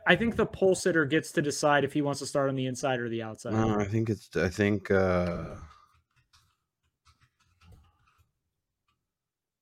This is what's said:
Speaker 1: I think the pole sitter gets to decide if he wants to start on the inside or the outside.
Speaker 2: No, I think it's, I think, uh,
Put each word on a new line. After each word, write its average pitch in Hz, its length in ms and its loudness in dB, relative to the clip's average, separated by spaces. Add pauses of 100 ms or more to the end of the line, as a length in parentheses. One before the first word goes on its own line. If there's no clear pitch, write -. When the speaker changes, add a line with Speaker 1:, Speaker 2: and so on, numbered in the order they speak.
Speaker 1:
I 180 120 6
think 226 180 0
the 220 100 2
pole 190 300 2
sitter 165 300 2
gets 151 260 0
to 170 100 0
decide 147 440 2
if 139 80 -6
he 151 80 0
wants 143 180 -2
to 139 60 -10
start 139 240 0
on 135 60 -4
the 131 100 -4
inside 131 340 -2
or 120 80 -6
the 113 160 -6
outside. 110 300 -10
Speaker 2:
No, 110 260 2
I 101 60 0
think 110 240 -2
it's, - 260 -6
I 87 140 2
think, 101 420 0
uh, 87 640 0 (4000)